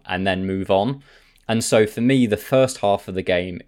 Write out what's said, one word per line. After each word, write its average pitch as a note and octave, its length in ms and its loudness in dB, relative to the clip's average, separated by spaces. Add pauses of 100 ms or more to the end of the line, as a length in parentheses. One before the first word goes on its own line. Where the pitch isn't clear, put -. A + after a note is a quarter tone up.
and F#2+ 220 -4
then F#2 200 -2
move F#2+ 240 -4
on. A2+ 320 0 (460)
And A2+ 160 -2
so A2 220 4
for A2+ 160 -6
me, B2+ 240 4
the G#2 100 0
first C3 420 0
half G2+ 300 -2
of F#2+ 60 -10
the F#2 80 -4
game F2+ 460 -4